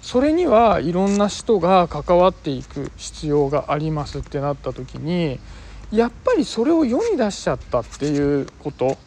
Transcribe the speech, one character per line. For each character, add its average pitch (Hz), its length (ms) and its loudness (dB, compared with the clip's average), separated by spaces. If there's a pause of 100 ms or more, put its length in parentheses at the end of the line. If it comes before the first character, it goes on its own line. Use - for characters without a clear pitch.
そ - 180 0
れ 294 100 4
に 349 140 2
は 220 340 4
い 156 120 -2
ろ 185 160 2
ん 202 100 2
な 202 100 2
人 202 320 0
が 175 280 4
関 160 300 0
わ 180 120 6
っ 185 40 -10
て - 180 -8
い 139 120 -6
く - 320 -10
必 - 320 -12
要 147 220 2
が 143 220 -2
あ 143 60 0
り 156 120 -4
ま 151 160 -4
す - 140 -10
っ - 20 -10
て - 180 -6
な 143 140 -2
っ - 20 -6
た 135 160 -8
時 131 280 -12
に、 151 400 -2 (520)
や 226 160 2
っ 247 40 -6 (120)
ぱ 508 120 2
り 294 100 2
そ - 180 -2
れ 285 80 2
を 320 140 4
世 247 140 0 (100)
に 392 80 0
出 214 140 0
し - 120 -12
ち 185 60 0
ゃ 139 60 0
っ 120 40 -10
た - 200 -2
っ 113 60 -8
て - 200 -8
い 143 360 0
う 131 60 -6 (120)
こ 147 120 -8
と 135 360 -2